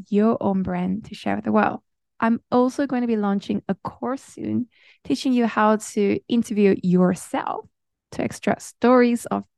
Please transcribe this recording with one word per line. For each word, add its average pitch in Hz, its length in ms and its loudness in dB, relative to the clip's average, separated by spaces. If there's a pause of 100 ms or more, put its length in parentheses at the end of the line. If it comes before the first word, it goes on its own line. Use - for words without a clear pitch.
your 214 320 2
own 190 220 -2
brand 185 420 -4
to - 100 -16
share 196 200 -4
with 208 100 -8
the 214 60 -2
world. 214 300 2 (380)
I'm 226 220 0 (100)
also 254 360 2
going 247 140 -2
to 240 60 -2
be 226 100 0
launching 202 500 -2
a 190 80 -2
course - 480 -10
soon, 220 440 -6 (360)
teaching 269 300 -2
you 240 120 4
how 214 320 2
to 202 500 -2
interview 208 540 2
yourself 180 880 0 (460)
to - 100 -6
extract - 380 -4
stories 240 680 2
of 202 160 -4 (140)